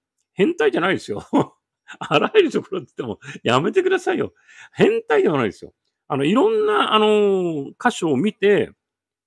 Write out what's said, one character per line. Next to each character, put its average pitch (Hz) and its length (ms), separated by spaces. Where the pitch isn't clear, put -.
変 262 220
態 - 160
じ - 80
ゃ - 20
な 185 100
い 175 40
で - 40
す - 120
よ。 101 120
<laughs> - 240
あ 151 200
ら - 160
ゆ 427 80
る 285 80
と - 120
こ - 100
ろ 127 80
っ - 20
て - 160
言 131 80
っ - 20
て 101 60
も、 - 40
や 120 200
め 214 100
て 359 100
く 370 60
だ 381 100
さ - 140
い - 60
よ。 - 160
変 440 280
態 - 200
で 208 80
は 147 80
な 120 60
い - 20
で 90 60
す - 120
よ。 - 80
あ 135 120
の、 135 60
い 165 100
ろ 403 160
ん 427 160
な、 415 260
あ 220 60
の、 196 760
箇 247 100
所 160 200
を 127 60
見 196 160
て、 196 380